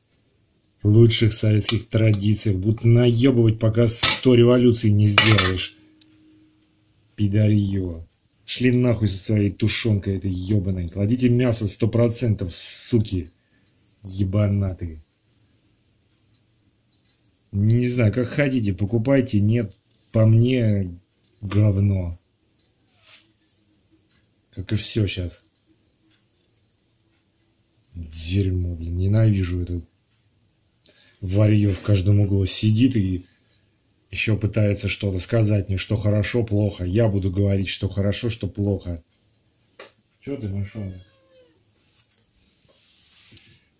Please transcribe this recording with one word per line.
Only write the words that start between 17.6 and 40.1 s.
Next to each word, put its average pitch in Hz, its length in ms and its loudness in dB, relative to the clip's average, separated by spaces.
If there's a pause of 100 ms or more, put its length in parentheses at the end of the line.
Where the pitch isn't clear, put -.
знаю, 123 240 2
как 127 160 -2
хотите, 131 440 -2
покупайте. 113 680 0
Нет, 110 360 0 (360)
по 110 120 4
мне, 110 760 2 (400)
говно. 98 800 0 (2250)
Как 95 200 -10
и 110 40 0
все 107 320 -2
щас. - 340 -10 (2500)
Дерьмо, 87 800 -4
блин, 82 220 -8
ненавижу 95 640 0
это 87 180 -6 (1400)
варье 104 520 2
в 90 80 -6
каждом 101 400 2
углу 98 260 0
сидит 110 500 2
и 95 300 -2 (840)
еще 104 260 -2
пытается 101 520 -2
что-то 95 300 -4
сказать 104 500 0
мне, 92 100 -2
что - 180 -4
хорошо, 107 480 0
плохо. 104 400 -2
Я 107 240 0
буду 95 220 -2
говорить, 98 380 0
что - 200 -6
хорошо, 101 420 -4
что 104 160 -6
плохо. 92 560 -6 (1200)